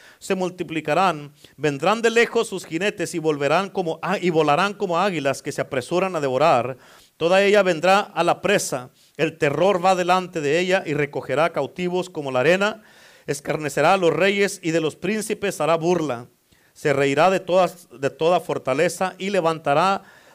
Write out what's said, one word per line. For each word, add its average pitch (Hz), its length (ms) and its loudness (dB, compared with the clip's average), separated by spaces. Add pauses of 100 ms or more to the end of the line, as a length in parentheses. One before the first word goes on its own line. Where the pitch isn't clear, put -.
(200)
se - 160 -4
multiplicarán, 165 960 -2 (260)
vendrán 151 440 0
de 226 80 2
lejos 226 400 0
sus 185 160 -10
jinetes 175 500 -4
y 170 40 -4
volverán 156 500 0
como 165 320 -4
á-, 175 180 -2
y 180 100 0
volarán 160 440 2
como 185 260 -2
águilas 151 420 -2
que 147 100 -10
se 139 100 -4
apresuran 175 540 -2
a 156 60 -4
devorar. 131 560 2 (380)
Toda 185 280 2
ella 202 200 4
vendrá 180 360 2
a 180 240 -2
la 170 180 0
presa, 156 480 -2 (260)
el 160 220 -2
terror 170 460 2
va 190 120 4
delante 180 460 0
de 143 180 2
ella 185 260 0
y 151 100 -4
recogerá 143 580 -2
cautivos 180 560 -4
como 139 220 -8
la 127 100 0
arena." 196 420 0 (420)
Escarnecerá 151 680 0
a 196 40 2
los 175 140 2
reyes 196 500 0
y 160 100 -4
de 165 100 0
los 151 140 -4
príncipes 202 640 -4
hará 160 160 2
burla. 156 500 -2 (500)
Se 147 160 0
reirá 139 380 4
de 185 80 0
todas, 175 500 0
de 135 220 -4
toda 170 280 0
fortaleza 165 800 -2
y 190 140 -6
levantará 165 720 0 (320)